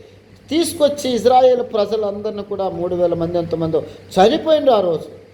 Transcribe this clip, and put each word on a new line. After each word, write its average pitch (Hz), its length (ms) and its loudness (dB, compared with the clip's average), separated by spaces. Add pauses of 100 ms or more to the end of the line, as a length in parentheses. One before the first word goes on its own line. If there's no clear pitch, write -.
(500)
తీసుకొచ్చి 285 600 0
ఇజ్రాయేల్ 247 520 4
ప్రజలందరిని 208 800 -4
కూడా 196 260 -6
మూడు 175 260 -6
వేల 175 200 0
మంది 170 240 -2
ఎంతమందో 160 440 -2 (260)
చనిపోయిండు 285 600 2
ఆ 214 100 4
రోజు. 175 240 -2 (300)